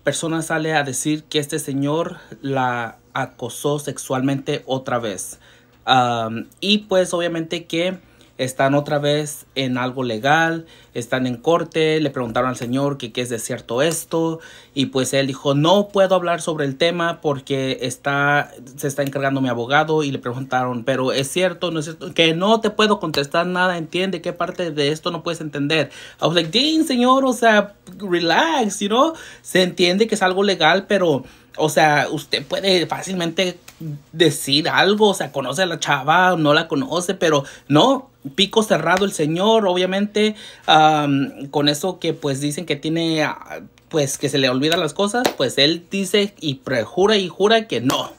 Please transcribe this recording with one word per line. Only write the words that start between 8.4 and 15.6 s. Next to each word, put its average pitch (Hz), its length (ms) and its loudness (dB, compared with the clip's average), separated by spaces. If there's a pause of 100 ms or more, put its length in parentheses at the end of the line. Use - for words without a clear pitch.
otra 147 240 0
vez 147 560 -4
en 127 240 -2
algo 127 260 -4
legal, 156 640 0 (280)
están 127 320 -4
en 123 100 -4
corte, 156 640 0
le 147 100 -2
preguntaron 123 400 -2
al 123 60 -6
señor 135 420 -2
que 117 140 -10
qué 127 100 -4
es 117 80 -6
de 117 80 -4
cierto 117 440 -4
esto, 165 580 -2 (340)
y 135 120 0
pues 131 280 -2
él 135 120 2
dijo, 135 280 -2
"No 180 340 4